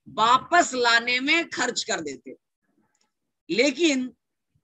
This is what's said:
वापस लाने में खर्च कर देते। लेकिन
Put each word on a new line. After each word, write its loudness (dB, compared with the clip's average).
वापस 2
लाने 2
में 0
खर्च -4
कर -4
देते। -12
लेकिन 0